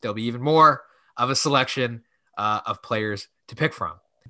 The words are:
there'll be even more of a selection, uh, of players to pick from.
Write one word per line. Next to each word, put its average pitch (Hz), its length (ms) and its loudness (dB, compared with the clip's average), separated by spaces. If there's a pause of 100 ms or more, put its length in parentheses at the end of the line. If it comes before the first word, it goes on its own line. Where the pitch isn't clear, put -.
there'll 107 140 -6
be 110 100 -4
even 120 160 -4
more 151 420 6 (340)
of 123 140 -2
a 135 40 0
selection, 127 680 0 (340)
uh, 107 280 -2
of 107 140 -6
players 107 460 -4 (220)
to 113 80 -18
pick - 180 -2
from. 80 200 -8 (360)